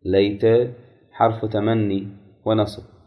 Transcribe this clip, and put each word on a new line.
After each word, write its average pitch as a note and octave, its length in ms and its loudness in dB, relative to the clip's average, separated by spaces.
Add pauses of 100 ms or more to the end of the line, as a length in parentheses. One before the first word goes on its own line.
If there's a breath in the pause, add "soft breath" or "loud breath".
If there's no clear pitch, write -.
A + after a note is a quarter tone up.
ليت G#2 680 2 (380)
حرف A2 340 0
تمني G#2 600 -2 (380)
ونصب. - 500 -4 (120)